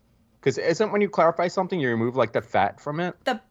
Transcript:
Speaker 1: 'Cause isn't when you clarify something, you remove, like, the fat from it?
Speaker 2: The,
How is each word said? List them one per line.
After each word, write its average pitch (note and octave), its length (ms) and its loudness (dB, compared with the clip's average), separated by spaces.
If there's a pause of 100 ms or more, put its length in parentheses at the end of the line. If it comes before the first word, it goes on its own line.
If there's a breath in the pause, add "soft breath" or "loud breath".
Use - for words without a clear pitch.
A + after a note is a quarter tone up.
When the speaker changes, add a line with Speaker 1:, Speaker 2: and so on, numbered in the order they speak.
(420)
Speaker 1:
'Cause C3+ 160 0
isn't E3 340 0
when G#3 80 0
you G3+ 80 2
clarify F3 400 2
something, F#3 320 -4
you C3 80 0
remove, A#2 260 0
like, A#2+ 180 0
the A#2 80 0
fat G2+ 400 0
from D3 200 -6
it? F3+ 240 -6
Speaker 2:
The, B3 160 -2 (100)